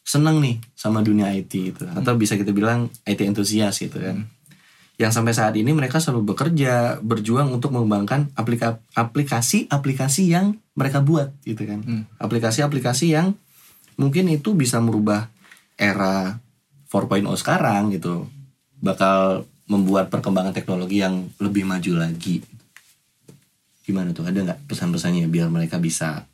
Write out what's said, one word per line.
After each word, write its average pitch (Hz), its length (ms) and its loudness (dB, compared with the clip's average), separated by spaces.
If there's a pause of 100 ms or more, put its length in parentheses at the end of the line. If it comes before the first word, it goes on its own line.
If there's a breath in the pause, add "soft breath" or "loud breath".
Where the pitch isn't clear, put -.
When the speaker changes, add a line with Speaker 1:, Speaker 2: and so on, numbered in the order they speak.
Speaker 1:
seneng 156 400 2
nih 123 160 2 (160)
sama 110 280 -2
dunia 104 300 2
I 98 120 -2
T 92 260 -6
gitu. - 180 -10
Atau 123 280 -2
Speaker 2:
Hmm. 120 80 2
Speaker 1:
bisa 104 120 0
kita 101 160 -2
bilang 117 380 0 (140)
I 104 120 -4
T 104 100 -2
entusias 104 500 0
gitu - 200 -6
kan. 92 240 -6
Speaker 2:
Hmm. 110 140 -10 (640 soft breath)
Speaker 1:
Yang 110 180 2
sampai 117 180 2
saat 110 220 2
ini 107 160 2
mereka 151 280 2
selalu 120 340 0
bekerja, 131 680 2
berjuang 113 520 0
untuk 123 200 -2
mengembangkan 120 640 0
aplika-, 117 460 -2 (120)
aplikasi-aplikasi 139 1300 0
yang 185 300 4 (160)
mereka 135 280 0
buat 143 320 2 (100)
gitu 110 200 -6
kan. 104 180 -6
Speaker 2:
Hmm. 110 240 -4 (120)
Speaker 1:
Aplikasi-aplikasi 123 960 0
yang 180 240 2 (580 soft breath)
mungkin 139 340 2
itu 156 240 0
bisa 127 260 2
merubah 107 500 2 (460 loud breath)
era 98 680 0 (460)
four - 200 0
point 101 180 0
oh 95 120 -2
sekarang 107 560 0
gitu. 87 320 -4 (540)
Bakal 95 680 2 (220)
membuat 95 420 2
perkembangan 95 440 -2
teknologi 92 460 -2
yang 92 380 -2
lebih 101 260 -2
maju 90 380 -2
lagi. 82 400 -4 (1400)
Gimana - 260 -2
tuh? - 140 -6
Ada 95 180 -2
nggak 87 220 -4
pesan-pesannya 85 640 -2
biar 82 220 0
mereka 82 300 -2
bisa 80 560 -4